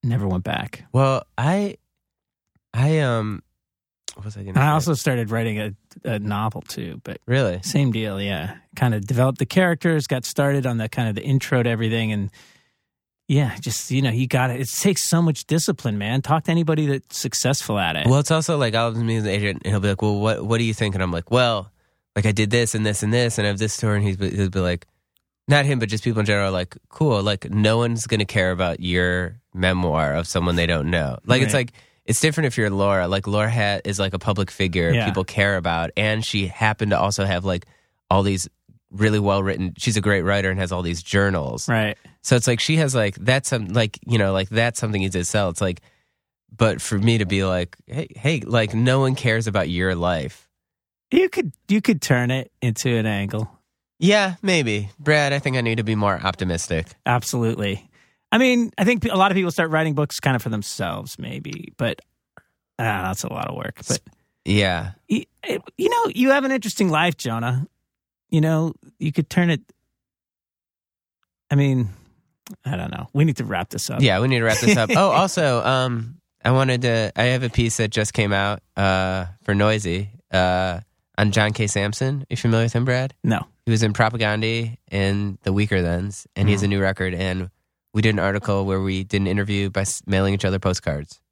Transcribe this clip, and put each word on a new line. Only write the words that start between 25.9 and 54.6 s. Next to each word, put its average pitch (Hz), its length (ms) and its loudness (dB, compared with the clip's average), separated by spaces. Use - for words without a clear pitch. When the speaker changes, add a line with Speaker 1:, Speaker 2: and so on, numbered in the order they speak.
Speaker 2:
just 107 140 -4
people 113 160 0
in 104 60 2
general 101 220 2
are 95 40 -2
like, 90 240 -4
"Cool, 123 340 2
like, 101 280 -2
no 107 260 4
one's 117 300 0
gonna 104 180 0
care 92 260 0
about 90 300 -2
your 90 580 0
memoir 87 640 0
of 82 120 -2
someone 87 300 0
they 85 100 2
don't 80 240 0
know." 76 360 -2
Like, 127 160 4
it's 117 100 0
Speaker 1:
Right. 135 140 2
Speaker 2:
like, - 60 -16
it's - 140 0
different 156 260 0
if 123 100 -2
you're 107 140 0
Laura. 98 380 2
Like, 98 180 -2
Laura 107 240 0
ha-, 104 340 0
is, 98 140 -4
like, 95 160 -2
a 95 40 -4
public 98 320 -2
figure 87 400 0
Speaker 1:
Yeah. 113 140 2
Speaker 2:
people 92 200 -2
care 101 340 0
about, 85 400 -2
and 110 260 0
she 98 220 -2
happened 107 460 0
to 90 60 2
also 98 280 0
have, 92 180 -2
like, 92 220 -2
all 98 120 4
these 98 260 -2
really 107 280 2
well-written, 98 580 0
she's 110 220 -2
a - 20 0
great 98 220 2
writer 98 280 0
and 92 80 -2
has 90 140 -2
all 90 80 -2
these 85 220 -4
journals. 90 640 0
Speaker 1:
Right. 110 300 0
Speaker 2:
So - 140 4
it's 117 100 2
like, 120 140 0
she 156 160 0
has, 143 180 0
like, 107 220 0
that's 127 340 0
some, 107 180 -4
like, 110 380 0
you 117 100 2
know, 98 160 2
like, 95 160 0
that's 117 320 0
something 104 220 -2
you 95 80 -2
did 90 160 -2
sell. 101 240 0
It's 85 100 -6
like, 92 220 -4
but 110 260 2
for - 180 -4
me 113 200 4
to 104 80 0
be 95 180 0
like, 90 320 -2
"Hey, 143 300 -8
hey, 147 240 0
like, 110 320 0
no 127 280 2
one 131 140 2
cares 113 320 0
about 98 220 0
your 90 260 0
life." 85 540 -4
Speaker 1:
You 359 180 4
could, 262 240 -4
you 208 140 4
could 196 180 2
turn 123 300 0
it 131 200 -4
into 117 340 0
an 110 80 0
angle. 104 460 -2
Speaker 2:
Yeah, 190 420 4
maybe. 117 480 0